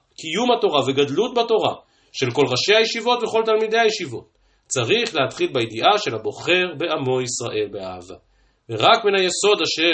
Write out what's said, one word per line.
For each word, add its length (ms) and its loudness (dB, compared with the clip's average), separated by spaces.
קיום 300 0
התורה 360 2
וגדלות 500 0
בתורה, 380 0
של 200 -4
כל 200 2
ראשי 240 2
הישיבות 480 0
וכל 220 0
תלמידי 340 2
הישיבות, 460 -2
צריך 480 0
להתחיל 380 -2
בידיעה 440 2
של 180 -4
הבוחר 500 -2
בעמו 440 -2
ישראל 500 -4
באהבה. 440 -12
ורק 360 4
מן 140 2
היסוד 420 2
אשר, 320 0